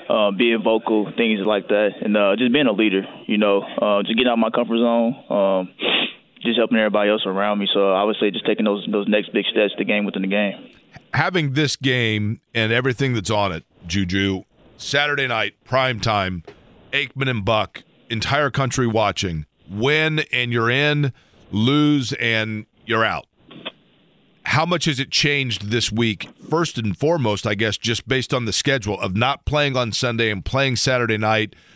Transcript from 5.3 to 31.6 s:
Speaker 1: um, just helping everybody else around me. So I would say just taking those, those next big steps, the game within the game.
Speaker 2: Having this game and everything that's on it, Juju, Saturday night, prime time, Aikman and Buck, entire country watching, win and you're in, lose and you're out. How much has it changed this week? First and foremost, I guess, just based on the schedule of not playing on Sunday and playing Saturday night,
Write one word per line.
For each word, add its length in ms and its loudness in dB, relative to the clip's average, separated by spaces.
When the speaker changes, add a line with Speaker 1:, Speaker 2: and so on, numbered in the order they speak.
Speaker 1:
um, 380 2
just 160 0
helping 180 2
everybody 340 4
else 140 2
around 340 0
me. 140 0
So 220 4
I 100 2
would 160 0
say 100 2
just 140 -6
taking 220 0
those, 260 0
those 160 0
next 240 0
big 180 0
steps, 280 2
the 60 -2
game 200 0
within 160 -4
the 80 -2
game. 440 -2
Speaker 2:
Having 400 0
this 200 0
game 640 0
and 160 0
everything 440 0
that's 160 -4
on 200 2
it, 140 -8
Juju, 560 0
Saturday 500 -2
night, 280 -2
prime 360 0
time, 420 0
Aikman 380 -2
and 160 -2
Buck, 360 0
entire 400 0
country 360 0
watching, 600 0
win 500 0
and 200 -2
you're 180 2
in, 440 2
lose 640 2
and 540 -2
you're 220 2
out. 200 -4
How 200 0
much 180 0
has 160 0
it 100 -6
changed 600 -2
this 200 0
week? 380 -2
First 260 0
and 200 -2
foremost, 500 0
I 80 0
guess, 240 -2
just 280 -4
based 280 -2
on 100 0
the 80 -4
schedule 480 -2
of 160 -4
not 300 -2
playing 320 0
on 140 -2
Sunday 380 0
and 140 -6
playing 320 0
Saturday 400 0
night, 380 0